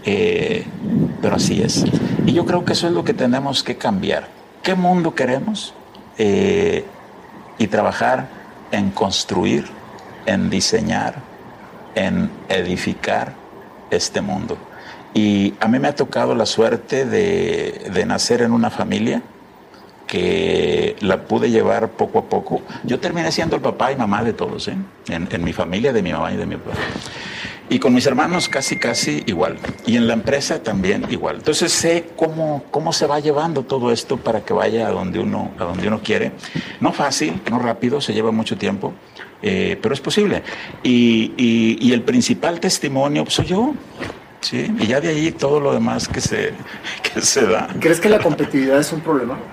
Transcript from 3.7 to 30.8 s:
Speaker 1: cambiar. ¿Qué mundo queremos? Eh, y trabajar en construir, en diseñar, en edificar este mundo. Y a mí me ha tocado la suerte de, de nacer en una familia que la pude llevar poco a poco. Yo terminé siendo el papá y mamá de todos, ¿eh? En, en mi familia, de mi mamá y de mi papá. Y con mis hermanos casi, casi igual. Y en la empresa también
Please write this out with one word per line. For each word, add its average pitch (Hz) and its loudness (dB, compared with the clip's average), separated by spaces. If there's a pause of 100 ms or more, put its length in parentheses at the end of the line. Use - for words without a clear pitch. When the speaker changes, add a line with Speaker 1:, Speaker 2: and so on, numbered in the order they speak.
Speaker 1:
cambiar. - -2 (340)
¿Qué 185 0
mundo 180 2
queremos? 139 -2 (440)
Eh, 95 2 (760)
y 220 2
trabajar 113 0 (300)
en 101 0
construir, 98 0 (600)
en 95 2
diseñar, 101 0 (760)
en 92 0 (180)
edificar 95 -2 (560)
este - 0
mundo. 101 -4 (580)
Y 104 4
a 110 2
mí 127 4
me 143 2
ha 143 -2
tocado 123 0
la 113 2
suerte 113 2
de, 90 0
de 92 0
nacer 98 2
en 117 4
una 117 4
familia 104 -2 (840)
que 87 0
la 95 2
pude 117 0
llevar 104 2
poco - 0
a 110 0
poco. - -2 (200)
Yo 127 -2
terminé 170 -2
siendo 160 0
el 147 -4
papá 131 0
y - -2
mamá 107 0
de 117 0
todos, - -4
¿eh? 95 -4 (320)
En, 85 -4
en 85 -2
mi 82 0
familia, 95 0
de 107 2
mi 82 -2
mamá 82 -2
y 98 -4
de - -4
mi - -6
papá. - -8 (960)
Y 123 2
con 123 4
mis 123 4
hermanos 156 2
casi, 143 -2
casi 147 -2
igual. 85 0 (300)
Y 113 4
en 117 4
la 120 2
empresa 131 0
también 101 0